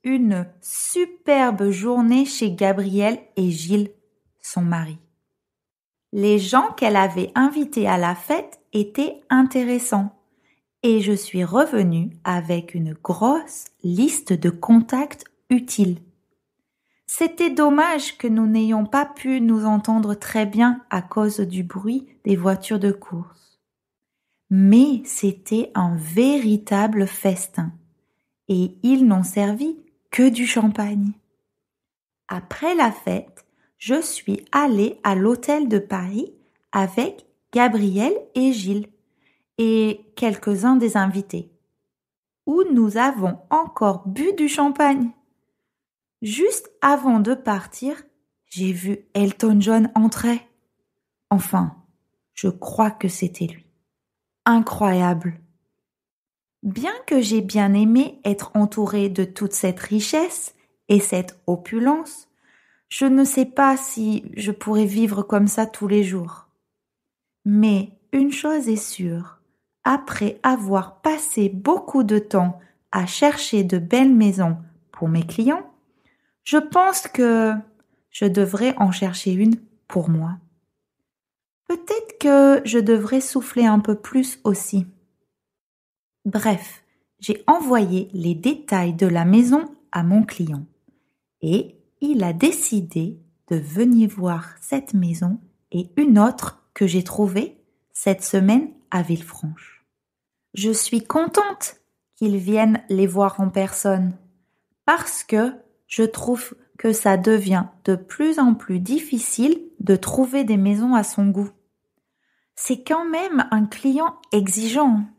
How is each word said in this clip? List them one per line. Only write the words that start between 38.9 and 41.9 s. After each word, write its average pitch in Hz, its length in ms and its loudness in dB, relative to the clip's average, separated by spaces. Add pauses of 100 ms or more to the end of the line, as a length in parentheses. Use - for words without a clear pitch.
et 220 480 0 (100)
quelques-uns 214 600 0
des 226 200 2
invités, 190 540 -4 (960)